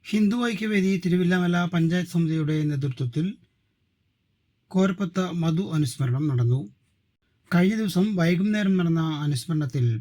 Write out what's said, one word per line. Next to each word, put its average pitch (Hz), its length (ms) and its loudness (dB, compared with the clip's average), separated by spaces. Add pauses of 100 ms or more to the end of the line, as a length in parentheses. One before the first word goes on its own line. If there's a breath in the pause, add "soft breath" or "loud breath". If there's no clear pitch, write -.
ഹിന്ദു 208 320 2 (100)
ഐക്യവേദി 208 500 0
തിരുവില്ലാമല 180 680 2
പഞ്ചായത്ത് 170 460 0
സമിതിയുടെ 160 520 0
നേതൃത്വത്തിൽ 139 640 -2 (1500)
കോരപ്പത്ത് 185 600 0
മധു 170 320 -2 (100)
അനുസ്മരണം 139 540 -2
നടന്നു. 123 340 0 (880)
കഴിഞ്ഞ 185 240 2
ദിവസം 202 300 0 (100)
വൈകുന്നേരം 190 600 0
നടന്ന 165 260 2 (160)
അനുസ്മരണത്തിൽ 143 680 -2 (160)